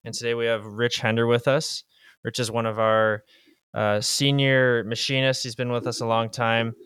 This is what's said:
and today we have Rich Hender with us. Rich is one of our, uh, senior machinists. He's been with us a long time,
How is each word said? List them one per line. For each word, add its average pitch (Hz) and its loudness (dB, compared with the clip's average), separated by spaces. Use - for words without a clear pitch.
and 117 -12
today 117 -2
we 117 -2
have 110 -2
Rich 113 -2
Hender 117 2
with 117 2
us. 143 -2
Rich 120 -6
is 113 -2
one 113 -2
of 110 -2
our, 110 4
uh, 107 0
senior 135 2
machinists. 131 -2
He's 120 -8
been 123 -4
with 120 -2
us 120 -6
a 120 -4
long 113 0
time, 113 0